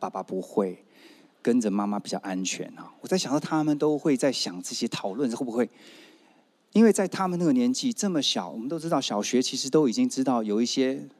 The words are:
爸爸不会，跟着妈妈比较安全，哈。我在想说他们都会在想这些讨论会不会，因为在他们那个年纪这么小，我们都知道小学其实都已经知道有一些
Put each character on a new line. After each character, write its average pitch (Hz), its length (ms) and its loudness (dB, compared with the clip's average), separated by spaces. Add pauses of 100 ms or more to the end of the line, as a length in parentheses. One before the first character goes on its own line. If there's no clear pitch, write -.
爸 95 100 -6
爸 92 120 -6
不 92 200 -6
会， 92 400 -2 (580)
跟 120 200 2
着 107 100 0
妈 101 160 -2
妈 101 140 -4
比 - 80 -14
较 - 120 -4
安 95 220 -6
全， - 320 -6
哈。 - 260 -20
我 - 60 -18
在 185 100 0
想 185 140 -2
说 143 80 2
他 156 240 -2
们 151 160 2
都 151 180 2
会 139 200 2
在 135 160 2
想 90 300 -6
这 - 120 -10
些 117 140 -4
讨 - 240 -6
论 123 240 -2
会 139 80 -4
不 117 80 -6
会， 117 160 0 (1040)
因 214 100 8
为 220 100 8
在 196 140 2
他 185 220 -2
们 175 100 -2
那 175 60 0
个 156 80 4
年 123 200 4
纪 127 200 -2
这 196 180 -2
么 160 100 0
小， 98 280 -2
我 67 80 -12
们 113 120 -8
都 165 80 -4
知 160 120 -6
道 156 120 2
小 104 220 -2
学 123 180 2
其 131 160 -2
实 127 140 -4
都 156 160 4
已 113 60 2
经 127 160 2
知 135 160 -2
道 127 180 2
有 104 180 0
一 120 60 2
些 131 340 0 (200)